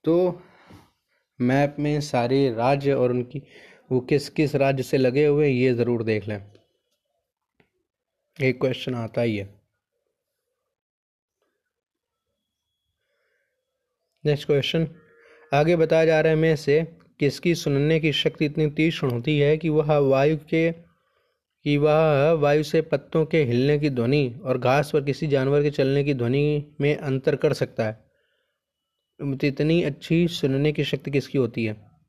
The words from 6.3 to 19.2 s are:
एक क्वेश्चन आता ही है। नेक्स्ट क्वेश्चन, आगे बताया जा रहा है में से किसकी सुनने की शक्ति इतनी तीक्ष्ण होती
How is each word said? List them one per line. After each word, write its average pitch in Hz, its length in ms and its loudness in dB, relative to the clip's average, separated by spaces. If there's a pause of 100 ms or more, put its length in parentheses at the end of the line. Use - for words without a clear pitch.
एक 127 180 -2
क्वेश्चन 131 340 -4
आता 117 260 -6
ही 117 160 -2
है। 98 240 -12 (4000)
नेक्स्ट 147 200 0
क्वेश्चन, 156 420 0 (640)
आगे 156 220 2
बताया 160 280 2
जा 160 160 4
रहा 160 100 2
है 156 60 2
में 160 200 2
से 151 420 -2 (200)
किसकी 147 360 0
सुनने 151 460 0
की 156 120 0
शक्ति - 320 -2
इतनी 151 260 0
तीक्ष्ण 156 400 -2
होती 123 280 -2